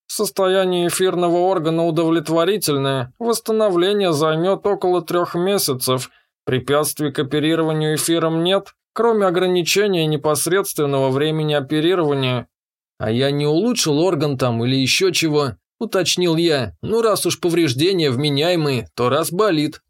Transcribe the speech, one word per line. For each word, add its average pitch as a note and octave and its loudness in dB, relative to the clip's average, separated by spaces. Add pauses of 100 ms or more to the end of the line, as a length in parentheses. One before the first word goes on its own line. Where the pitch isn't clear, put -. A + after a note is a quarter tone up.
Состояние F#3 0
эфирного F3 0
органа E3+ 2
удовлетворительное. D#3+ 0
Восстановление G#3 0
займёт D#3+ 0
около F3+ 0
трёх F3 -2
месяцев. D3 -2 (340)
Препятствий C#3+ -2
к D3 -8
оперированию D#3 0
эфиром E3 0
нет, G3 0 (200)
кроме A3 2
ограничения F3+ 2
непосредственного D3+ 0
времени D3+ 0
оперирования». D3 0 (500)
«А G#2+ -4
я C3 0
не C#3+ -2
улучшил D#3+ 0
орган D#3 0
там A#2 0
или C3 0
ещё C3+ 0
чего?» D3+ 0 (280)
уточнил F3+ 0
я. D3+ 0
«Ну, A3+ -2
раз G#3 2
уж - -2
повреждения E3 0
вменяемые, D3 0
то A#2+ 0
раз D#3 0
болит, E3+ 0